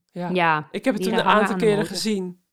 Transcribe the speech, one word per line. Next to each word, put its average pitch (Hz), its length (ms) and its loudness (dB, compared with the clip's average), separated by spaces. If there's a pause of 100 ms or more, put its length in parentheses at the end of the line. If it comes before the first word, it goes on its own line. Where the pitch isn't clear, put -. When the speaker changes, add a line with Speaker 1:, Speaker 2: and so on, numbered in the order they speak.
(120)
Speaker 1:
Ja. 175 200 -8
Speaker 2:
ja, 160 380 2
Speaker 1:
Ik - 140 -8
heb 262 100 0
het - 80 -4
Speaker 2:
die 190 100 -2
Speaker 1:
toen 190 60 2
een - 60 0
Speaker 2:
hangen 196 160 4
Speaker 1:
aantal 196 120 0
Speaker 2:
aan 185 60 -2
de 202 60 0
Speaker 1:
keren 208 160 4
Speaker 2:
motor. 202 140 -4
Speaker 1:
gezien. 190 460 -4 (120)